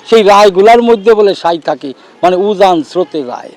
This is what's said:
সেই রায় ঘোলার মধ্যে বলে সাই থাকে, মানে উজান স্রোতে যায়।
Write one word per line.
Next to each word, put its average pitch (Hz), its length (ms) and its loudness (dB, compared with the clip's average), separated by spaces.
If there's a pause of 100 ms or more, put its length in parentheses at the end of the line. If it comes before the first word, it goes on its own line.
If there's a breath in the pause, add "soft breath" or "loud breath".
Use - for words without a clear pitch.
সেই 226 140 2
রায় 202 280 4
ঘোলার 220 300 2
মধ্যে 233 320 0
বলে 202 220 0
সাই 170 240 -4
থাকে, 143 340 -10 (300 soft breath)
মানে 180 120 0
উজান 185 480 0
স্রোতে 165 400 -6
যায়। 120 340 -14